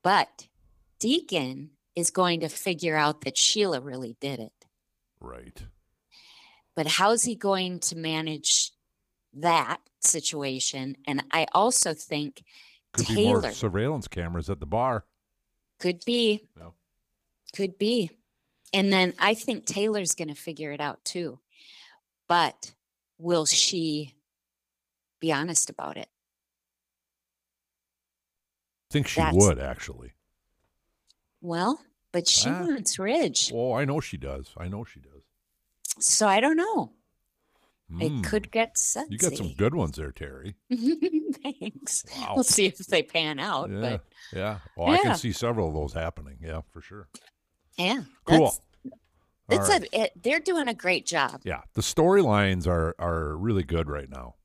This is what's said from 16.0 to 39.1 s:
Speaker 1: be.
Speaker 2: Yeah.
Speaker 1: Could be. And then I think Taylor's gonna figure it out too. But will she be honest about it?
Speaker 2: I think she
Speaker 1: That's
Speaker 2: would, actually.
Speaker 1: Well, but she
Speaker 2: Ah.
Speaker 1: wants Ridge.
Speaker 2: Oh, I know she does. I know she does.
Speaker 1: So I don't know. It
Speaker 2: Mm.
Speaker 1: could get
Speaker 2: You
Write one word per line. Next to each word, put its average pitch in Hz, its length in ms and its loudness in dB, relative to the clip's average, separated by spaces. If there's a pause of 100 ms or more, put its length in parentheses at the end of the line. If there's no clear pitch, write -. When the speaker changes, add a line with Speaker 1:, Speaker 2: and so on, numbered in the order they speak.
Speaker 1:
be. 233 420 2 (100)
Speaker 2:
Yeah. 85 120 -18 (840)
Speaker 1:
Could 190 240 -4
be. 214 320 2 (640)
And 196 200 4
then 185 260 4
I 202 140 4
think 226 320 -4
Taylor's 202 500 0
gonna 151 200 -8
figure 151 360 -10
it 143 100 -10
out 147 220 -6
too. 156 360 -6 (880)
But 170 460 2 (440)
will 165 280 2
she 151 680 0 (1040)
be 160 140 0
honest 160 360 0
about - 280 -10
it? - 100 -14 (2750)
Speaker 2:
I - 40 -10
think 147 140 2
she - 140 0
Speaker 1:
That's 156 140 4
Speaker 2:
would, 92 240 8
actually. 62 540 -10 (1300)
Speaker 1:
Well, 175 400 -2 (300)
but 175 160 0
she - 220 4
Speaker 2:
Ah. 359 120 -2
Speaker 1:
wants 285 380 -2
Ridge. 214 540 0
Speaker 2:
Oh, 120 200 0
I 131 120 0
know 143 140 0
she - 180 -8
does. 67 400 -10
I 85 100 -8
know 101 160 -8
she - 160 -20
does. 69 240 -20 (760)
Speaker 1:
So - 280 4
I 196 120 6
don't 294 180 4
know. 359 360 -2 (1080)
It 160 120 0
Speaker 2:
Mm. 123 120 -2
Speaker 1:
could 202 280 -4
get 226 260 -2 (320)
Speaker 2:
You 202 80 -8